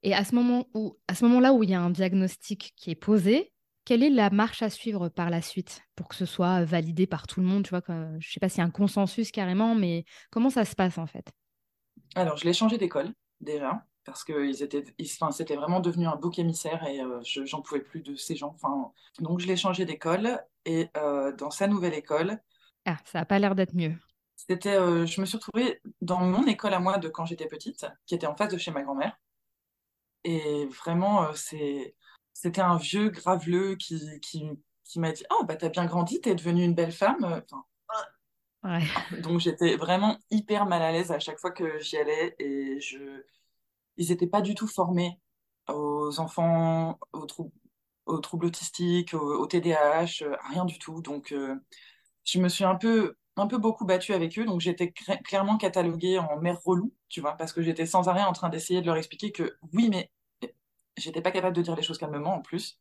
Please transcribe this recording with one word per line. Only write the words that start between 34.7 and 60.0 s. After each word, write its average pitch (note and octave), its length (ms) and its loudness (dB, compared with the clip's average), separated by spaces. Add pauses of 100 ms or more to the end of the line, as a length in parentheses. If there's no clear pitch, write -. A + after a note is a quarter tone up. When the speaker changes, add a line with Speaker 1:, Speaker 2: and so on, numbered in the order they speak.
Speaker 2:
qui - 160 -8
m'a D#3+ 120 0
dit : « - 180 -10
Oh, G#4 140 2
bah, D#3+ 120 -4
t'as E3 120 -2
bien E3+ 180 0
grandi, E3+ 340 0
t'es G3+ 140 2
devenue F3 300 2
une E3+ 100 4
belle E3 180 2
femme. » A3+ 320 2
Enfin, E3 400 -6 (1000)
Speaker 1:
Ouais. E3+ 580 -2
Speaker 2:
donc, E3 180 0
j'étais E3+ 340 2
vraiment F#3+ 440 2 (120)
hyper G#3 360 2
mal F3 160 2
à D#3+ 100 2
l'aise E3+ 180 0
à D3 80 0
chaque D#3 220 -8
fois F3+ 100 -2
que D#3+ 300 -4
j'y D3+ 160 -6
allais. D3+ 420 0
Et C#3 420 -4
je... C#3 440 -14 (720)
ils E3+ 160 0
étaient F3 160 0
pas G3+ 120 4
du G3+ 140 0
tout G#3+ 140 -4
formés F3 500 0 (500)
aux D3 520 -4
enfants, E3 800 0 (120)
aux - 140 -10
trou-, E3 260 -12 (540)
aux D#3 120 -2
troubles E3 280 -4
autistiques, F3 680 0
aux, D3+ 200 -2
au C#3+ 120 0
T E3+ 140 0
D E3+ 120 2
A D#3 320 6
H, E3 200 -6
euh, D3 120 -4 (140)
rien F3 140 -2
du E3 140 -4
tout. D#3+ 240 -12
Donc, C#3+ 300 -10
euh, C3+ 240 -4 (680)
je - 140 0
me F3+ 100 4
suis F3+ 140 0
un F#3 140 4
peu, A3 400 2 (180)
un G#3 140 0
peu B3 100 -2
beaucoup A3 260 0
battue F#3 300 2
avec E3 240 -2
eux. A3+ 60 -2
Donc, F#3 160 0
j'étais F3 320 -2
cra-, - 240 -4
clairement G3+ 400 0
cataloguée F3+ 640 0
en D3+ 180 -4
mère F3 260 -2
relou, F#3+ 300 2 (140)
tu - 120 -10
vois, D3 120 -2
parce D#3+ 200 -8
que E3+ 100 -2
j'étais E3 240 0
sans F3+ 220 2
arrêt F#3 140 2
en F#3+ 100 2
train F3 160 -4
d'essayer F3+ 320 -2
de E3+ 60 -4
leur E3 100 2
expliquer G3 360 -6
que - 240 -4 (160)
oui, A3+ 160 4
mais F#3+ 240 -2 (840)